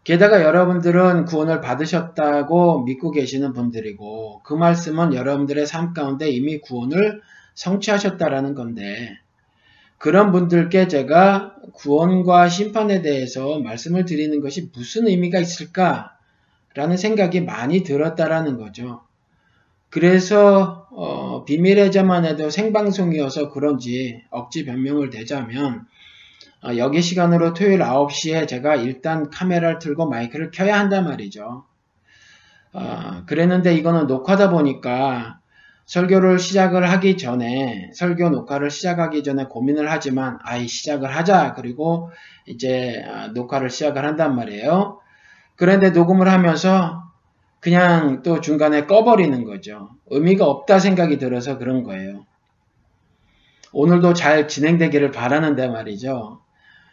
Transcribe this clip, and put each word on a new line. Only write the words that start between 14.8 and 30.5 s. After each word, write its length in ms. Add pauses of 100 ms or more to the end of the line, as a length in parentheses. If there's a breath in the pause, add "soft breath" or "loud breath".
의미가 320
있을까라는 1600
생각이 440
많이 400
들었다라는 760
거죠. 440 (880)
그래서, 1000
어, 540
비밀의 460
제만 340
해도 240
생방송이어서 1000
그런지 800
억지 360
변명을 440
대자면, 800 (800 soft breath)
어, 120
여기 240
시간으로 520
토요일 300
아홉 280
시에 360
제가 280
일단 540
카메라를 500
틀고 300
마이크를 420